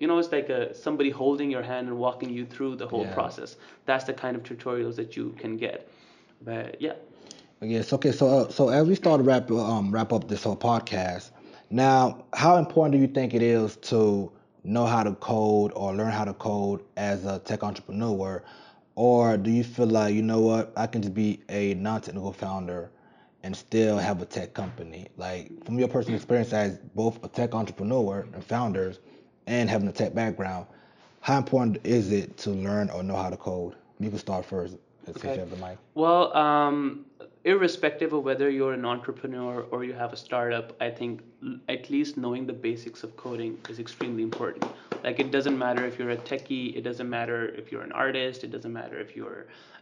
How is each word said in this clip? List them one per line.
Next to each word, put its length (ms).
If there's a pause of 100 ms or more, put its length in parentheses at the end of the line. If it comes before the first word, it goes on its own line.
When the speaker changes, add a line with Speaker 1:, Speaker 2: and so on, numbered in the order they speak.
Speaker 1:
you 80
know, 100
it's 140
like 160
a, 260
somebody 340
holding 420
your 120
hand 240
and 100
walking 340
you 140
through 320
the 120
whole 160
Speaker 2:
Yeah. 100
Speaker 1:
process. 420 (300)
That's 180
the 80
kind 240
of 60
tutorials 540
that 200
you 220
can 180
get. 320 (540)
But 400
yeah. 120 (640)
Speaker 2:
Yes. 320
Okay. 180
So, 160
uh, 220
so 220
as 180
we 80
start 240
to 40
wrap, 280
um, 400
wrap 200
up 140
this 160
whole 140
podcast, 760 (400)
now, 540 (100)
how 220
important 380
do 40
you 80
think 280
it 80
is 340 (160)
to 400 (320)
know 200
how 200
to 100
code 640
or 180
learn 160
how 140
to 100
code 480 (140)
as 280
a 140
tech 240
entrepreneur? 800 (520)
Or 440
do 120
you 140
feel 220
like, 280
you 80
know 180
what, 360
I 100
can 160
just 120
be 340
a 260
non-technical 600
founder 560 (520)
and 140
still 400
have 240
a 60
tech 280
company? 520 (100)
Like, 480
from 140
your 100
personal 280
experience 360
as 260 (160)
both 300
a 40
tech 260
entrepreneur 800
and 100
founders 540 (480)
and 240
having 180
a 40
tech 220
background, 520 (540)
how 180
important 460
is 280
it 260
to 120
learn 400
or 120
know 140
how 140
to 60
code? 400 (220)
You 120
can 80
start 260
first, 320 (300)
since 120
Speaker 1:
Okay. 160
Speaker 2:
you 60
have 100
the 60
mic. 220 (160)
Speaker 1:
Well, 420
um, 680 (380)
irrespective 680
of 100
whether 280
you're 220
an 120
entrepreneur 840
or 140
you 100
have 180
a 40
startup, 640
I 100
think 320 (200)
l-, 140 (120)
at 220
least 260
knowing 300
the 60
basics 500
of 140
coding 420 (100)
is 120
extremely 420
important. 420 (380)
Like, 160
it 140
doesn't 260
matter 260
if 140
you're 120
a 60
techie, 600
it 60
doesn't 280
matter 380
if 240
you're 100
an 80
artist, 540
it 80
doesn't 200
matter 280
if 160
you're, 300 (360)